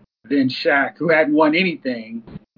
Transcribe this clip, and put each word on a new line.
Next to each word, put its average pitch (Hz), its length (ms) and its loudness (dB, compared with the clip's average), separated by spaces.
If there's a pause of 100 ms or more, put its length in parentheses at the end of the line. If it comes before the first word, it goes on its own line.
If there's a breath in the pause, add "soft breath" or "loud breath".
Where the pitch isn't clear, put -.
(240)
than 135 240 0
Shaq, 139 480 0
who 151 120 -2
hadn't 156 260 2
won 151 200 4
anything 123 720 -4 (340)